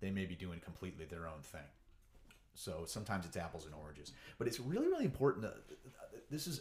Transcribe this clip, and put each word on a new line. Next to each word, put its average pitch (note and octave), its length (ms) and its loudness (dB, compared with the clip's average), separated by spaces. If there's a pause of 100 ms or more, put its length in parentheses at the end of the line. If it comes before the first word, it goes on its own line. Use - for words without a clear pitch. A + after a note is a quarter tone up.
They G2 100 2
may G2 160 4
be E2+ 100 -2
doing E2+ 240 -2
completely F2 460 -6
their E2 200 -4
own D#2 160 -6
thing. D2+ 240 -8 (880)
So E2+ 320 -4
sometimes G2+ 400 0
it's E2 100 -4
apples E2+ 300 -4
and D2+ 80 -10
oranges. D2+ 380 -10 (260)
But - 80 4
it's A#2 140 0
really, F3 260 4
really E4+ 200 6
important C3+ 400 6
to, F#2+ 80 -2 (760)
this D3+ 160 0
is, D#3 140 0